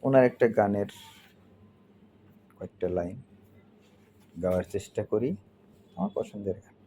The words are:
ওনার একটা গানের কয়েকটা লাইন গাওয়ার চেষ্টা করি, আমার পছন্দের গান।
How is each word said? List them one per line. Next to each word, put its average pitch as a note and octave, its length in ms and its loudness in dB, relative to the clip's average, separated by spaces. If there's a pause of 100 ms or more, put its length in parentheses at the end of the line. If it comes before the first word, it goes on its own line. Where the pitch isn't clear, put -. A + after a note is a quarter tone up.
ওনার C3 220 6
একটা B2 240 4
গানের G2+ 380 2 (1700)
কয়েকটা F#2 300 -8
লাইন F2+ 340 -4 (1200)
গাওয়ার F2+ 200 0
চেষ্টা G2+ 420 -6
করি, B2 320 -2 (600)
আমার F#3+ 180 -4
পছন্দের G3+ 400 -6
গান। - 200 -18 (120)